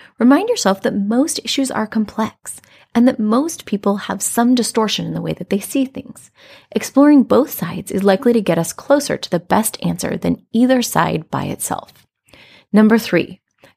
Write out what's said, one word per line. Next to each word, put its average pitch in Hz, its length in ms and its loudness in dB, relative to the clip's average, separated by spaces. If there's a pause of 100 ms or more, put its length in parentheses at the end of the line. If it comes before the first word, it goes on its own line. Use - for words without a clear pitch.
(200)
Remind 285 300 4
yourself 196 320 0
that - 140 -2
most 226 480 -2
issues 262 260 -4
are 214 160 -4
complex - 760 -6 (340)
and 240 140 6
that - 100 0
most 233 460 -2
people 202 320 -2
have 196 240 -8
some 240 340 2
distortion 220 500 -2
in 165 80 -6
the 165 80 -6
way 160 120 -4
that - 160 -12
they 196 100 -2
see 269 240 -4
things. - 480 -14 (400)
Exploring 285 520 4
both 247 280 2
sides 180 400 -8
is 190 120 -2
likely 196 280 2
to 233 100 2
get 180 160 0
us 180 140 -2
closer - 460 -2
to - 120 -12
the 175 100 0
best - 440 -2
answer 175 320 -4
than 170 380 -4
either 247 280 2
side 160 480 -2
by 139 160 -6
itself. - 600 -10 (640)
Number 214 260 6
three, - 440 -2 (360)